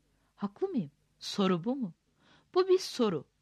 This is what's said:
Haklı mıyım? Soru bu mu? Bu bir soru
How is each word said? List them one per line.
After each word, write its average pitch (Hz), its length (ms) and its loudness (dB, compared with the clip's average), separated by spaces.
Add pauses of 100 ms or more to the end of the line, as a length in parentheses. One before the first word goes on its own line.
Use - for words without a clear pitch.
(360)
Haklı - 320 -6
mıyım? 226 240 -4 (280)
Soru 185 440 0
bu 247 120 -2
mu? 220 180 -6 (600)
Bu 370 140 4
bir 370 120 6
soru 190 460 -2 (160)